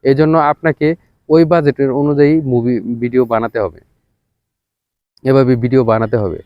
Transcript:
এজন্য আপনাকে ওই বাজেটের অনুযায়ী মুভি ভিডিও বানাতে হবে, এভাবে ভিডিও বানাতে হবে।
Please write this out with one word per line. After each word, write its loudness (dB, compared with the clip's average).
এজন্য 2
আপনাকে -2
ওই 4
বাজেটের 0
অনুযায়ী 0
মুভি -2
ভিডিও -2
বানাতে -4
হবে, -6
এভাবে 2
ভিডিও 0
বানাতে -2
হবে। -4